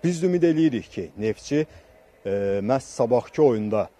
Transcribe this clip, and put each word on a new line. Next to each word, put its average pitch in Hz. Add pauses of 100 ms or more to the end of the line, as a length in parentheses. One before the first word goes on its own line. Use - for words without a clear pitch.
Biz 170
ümid 180
eləyirik 156
ki, 87
Neftçi, 110 (600)
e, 101 (320)
məhz 127
sabahki 120
oyunda 107 (120)